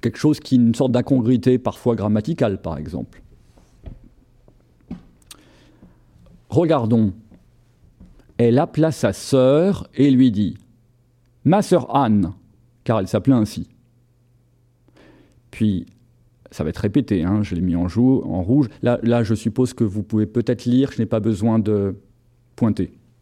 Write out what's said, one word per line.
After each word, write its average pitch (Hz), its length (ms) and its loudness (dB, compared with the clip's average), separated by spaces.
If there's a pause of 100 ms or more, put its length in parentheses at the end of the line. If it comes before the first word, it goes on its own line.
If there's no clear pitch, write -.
Quelque - 160 -4
chose 151 220 0
qui - 160 -2
est - 20 6
une 117 180 4
sorte 131 160 0
d'incongruité, 123 680 0
parfois 120 360 -4
grammaticale, 107 680 -2
par 80 160 -10
exemple. 76 440 -12 (3250)
Regardons. 117 640 2 (1200)
Elle 120 220 4
appela 156 320 0
sa 101 220 -2
sœur 139 800 2
et 143 160 2
lui 131 220 6
dit, « 98 260 -2 (880)
Ma 185 160 4
sœur - 340 0
Anne », 107 380 2 (500)
car 113 160 0
elle 95 80 -4
s'appelait - 260 2
ainsi. 107 360 -2 (1800)
Puis 104 340 -2 (680)
ça - 100 -6
va 78 60 -2
être - 80 -8
répété, 101 460 -2
hein, 101 180 0
je 98 140 -6
l'ai 85 60 -4
mis 87 140 -2
en 87 120 -2
jou-, 120 380 2
en 90 180 -4
rouge. 123 260 0 (140)
Là, 120 180 0
là, 117 220 2
je 107 100 -2
suppose 120 400 -2
que - 100 -2
vous 104 200 -4
pouvez 107 240 -2
peut-être 117 380 -4
lire, 127 260 0
je - 80 -10
n'ai 113 80 -2
pas 113 120 -2
besoin 113 380 0
de 101 380 0 (600)
pointer. 104 380 -2 (280)